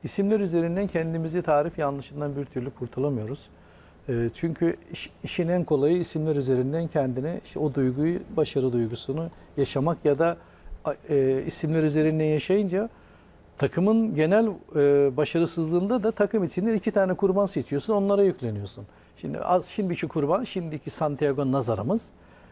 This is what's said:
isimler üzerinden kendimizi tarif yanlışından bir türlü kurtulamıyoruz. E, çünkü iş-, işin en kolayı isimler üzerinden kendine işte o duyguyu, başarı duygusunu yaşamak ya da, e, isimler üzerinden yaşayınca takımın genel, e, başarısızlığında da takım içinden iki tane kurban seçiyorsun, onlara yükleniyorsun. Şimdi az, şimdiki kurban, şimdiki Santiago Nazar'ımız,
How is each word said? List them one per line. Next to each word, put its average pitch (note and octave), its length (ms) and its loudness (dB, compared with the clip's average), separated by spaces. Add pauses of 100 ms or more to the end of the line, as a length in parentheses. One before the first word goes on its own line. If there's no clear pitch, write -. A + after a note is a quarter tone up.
isimler G3+ 360 2
üzerinden E3+ 460 0
kendimizi E3 560 -2
tarif D3+ 360 2
yanlışından C#3+ 580 -4
bir C#3+ 80 -4
türlü B2+ 260 -6
kurtulamıyoruz. B2+ 800 -4 (600)
E, A#2 260 0
çünkü E3+ 420 -2 (160)
iş-, - 180 -12 (140)
işin E3+ 240 -2
en F3 160 2
kolayı D3+ 340 2
isimler D#3 380 -2
üzerinden C3+ 500 0
kendine C3+ 580 -2
işte - 140 -10
o C#3+ 160 -2
duyguyu, C#3+ 440 0 (180)
başarı C3+ 360 0
duygusunu A#2+ 560 -2 (280)
yaşamak C#3+ 480 0
ya C#3+ 140 4
da, E3 180 2 (720)
e, C3+ 380 2
isimler D#3+ 360 0
üzerinden D#3 420 2
yaşayınca F#3 640 0 (720)
takımın G#3+ 560 2
genel, F3 320 4
e, C#3+ 720 2
başarısızlığında E3+ 840 0
da A3 100 2
takım G3+ 320 0
içinden G3+ 300 -2
iki G#3 160 0
tane F#3+ 240 2
kurban G3 320 2
seçiyorsun, C#3+ 480 -2
onlara G3+ 280 2
yükleniyorsun. G#2+ 640 -2 (300)
Şimdi D3 240 -8
az, F3 260 0
şimdiki F3 420 -4
kurban, E3 360 0
şimdiki D#3 460 -8
Santiago C#3+ 640 0
Nazar'ımız, B2 540 -2 (460)